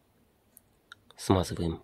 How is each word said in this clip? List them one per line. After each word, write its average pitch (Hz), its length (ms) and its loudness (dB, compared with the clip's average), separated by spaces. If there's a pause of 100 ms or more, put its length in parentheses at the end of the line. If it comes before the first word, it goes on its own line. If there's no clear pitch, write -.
(1160)
Смазываем 87 680 0